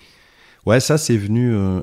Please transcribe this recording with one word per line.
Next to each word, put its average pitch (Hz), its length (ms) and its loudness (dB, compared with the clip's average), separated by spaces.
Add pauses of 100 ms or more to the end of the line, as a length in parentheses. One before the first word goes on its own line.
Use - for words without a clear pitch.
(640)
Ouais, 117 160 2
ça, 151 180 0
c'est 120 180 0
venu, 113 360 0
euh, 95 300 -2